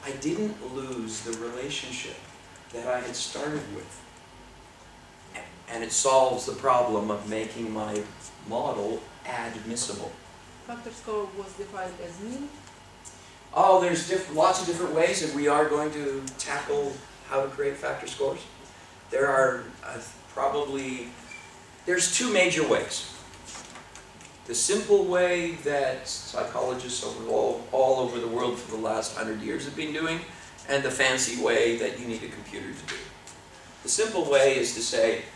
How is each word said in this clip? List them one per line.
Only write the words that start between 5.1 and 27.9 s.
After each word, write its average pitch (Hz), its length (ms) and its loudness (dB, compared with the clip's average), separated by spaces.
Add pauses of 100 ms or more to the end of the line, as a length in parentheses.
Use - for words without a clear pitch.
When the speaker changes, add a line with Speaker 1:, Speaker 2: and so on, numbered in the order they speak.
Speaker 1:
And 117 140 -4
it 113 80 -4
solves 131 540 6
the 101 80 -4
problem 117 580 2
of 104 180 -4
making 110 440 -4
my 107 280 -2 (480)
model 107 520 -2 (240)
admissible. 113 840 -6 (540)
Speaker 2:
Factor 233 260 -12
score 208 460 -6
was 190 160 -10
defined 190 400 -8 (100)
as 175 180 -12
mean? 269 280 -8 (1040)
Speaker 1:
Oh, 175 280 8
there's 175 280 2
diff-, 180 260 0
lots 165 260 6
of 170 60 -2
different 165 260 0
ways, 170 300 4
and 139 120 -2
we 147 120 4
are 151 200 6
going 147 240 2
to 139 320 -4 (140)
tackle 139 560 -2 (360)
how 135 120 2
to 135 80 0
create 139 260 -2
factor - 320 -6
scores. - 320 -2 (680)
There 135 180 4
are, 127 360 4 (220)
uh, 117 140 -10 (340)
probably, 135 760 -2 (800)
there's 180 300 2
two 247 160 2
major 180 360 4
ways. - 460 0 (1300)
The - 100 -6
simple 202 480 6
way 180 480 4 (140)
that 135 420 0
psychologists 127 960 -4
over 113 240 -6
all, 117 340 2 (120)
all 131 260 6